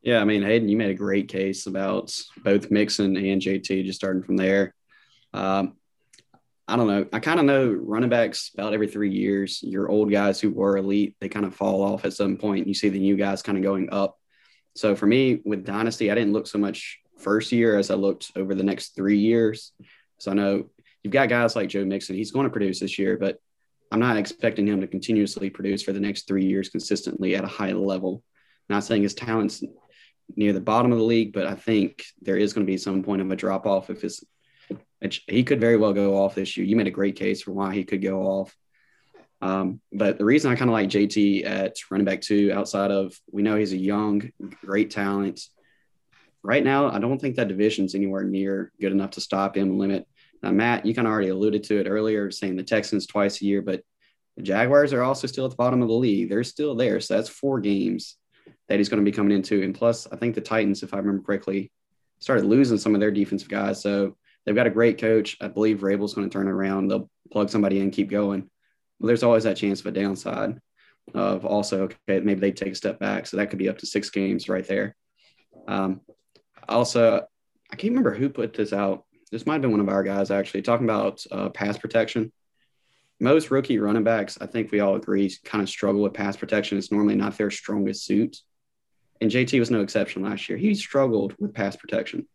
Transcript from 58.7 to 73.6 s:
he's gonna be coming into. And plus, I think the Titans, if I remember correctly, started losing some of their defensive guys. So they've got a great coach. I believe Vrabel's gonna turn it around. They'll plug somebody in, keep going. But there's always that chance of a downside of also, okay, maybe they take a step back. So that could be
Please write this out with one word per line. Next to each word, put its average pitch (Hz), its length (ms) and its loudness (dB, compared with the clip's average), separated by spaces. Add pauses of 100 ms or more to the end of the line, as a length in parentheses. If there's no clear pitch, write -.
he's 104 100 4
gonna 107 140 2
be 101 100 4
coming 101 240 2
into. 98 260 0
And 95 140 -2
plus, 117 340 0
I - 60 -12
think 117 200 -2
the 110 60 -4
Titans, 104 420 0
if 98 100 -12
I 101 40 -4
remember 98 260 -2
correctly, 98 460 -2 (500)
started 110 260 0
losing 120 320 6
some 107 180 2
of 101 60 2
their 107 100 2
defensive 98 380 -2
guys. 101 320 -4
So 101 340 0 (300)
they've 104 100 0
got 117 120 4
a - 20 4
great 113 280 4
coach. 110 440 2
I - 80 -8
believe 107 300 2
Vrabel's 101 340 0
gonna 101 160 -4
turn 98 180 -2
it 98 40 0
around. 98 360 0
They'll 98 220 -2 (200)
plug 104 200 0
somebody 98 300 2
in, 98 120 0
keep 95 180 0
going. 98 400 -2 (500)
But 110 80 -2
there's 117 160 4
always 113 200 6
that 101 140 0
chance 98 240 -2
of - 60 -8
a 98 40 -6
downside 98 680 -4 (540)
of 98 320 -2
also, 98 380 0
okay, 95 380 -2
maybe 98 180 0
they 98 120 2
take 95 200 -6
a 95 40 -10
step - 240 -6
back. 101 280 -4
So - 100 -10
that 101 120 0
could 95 100 -8
be 95 80 0